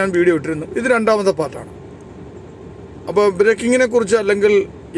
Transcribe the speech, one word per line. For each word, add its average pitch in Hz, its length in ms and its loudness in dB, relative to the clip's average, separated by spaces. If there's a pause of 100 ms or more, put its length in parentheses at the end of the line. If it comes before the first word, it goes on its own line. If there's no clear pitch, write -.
ഞാൻ 196 60 0 (100)
വീഡിയോ 175 220 4
ഇട്ടിരുന്നു. 156 280 -6 (120)
ഇത് 233 160 0
രണ്ടാമത്തെ 214 440 2
പാർട്ടാണ്. 131 320 -8 (1400)
അപ്പോൾ 202 160 2 (140)
ബ്രേക്കിങ്ങിനെ 233 540 2
കുറിച്ച് 226 280 2
അല്ലെങ്കിൽ 202 320 2 (440)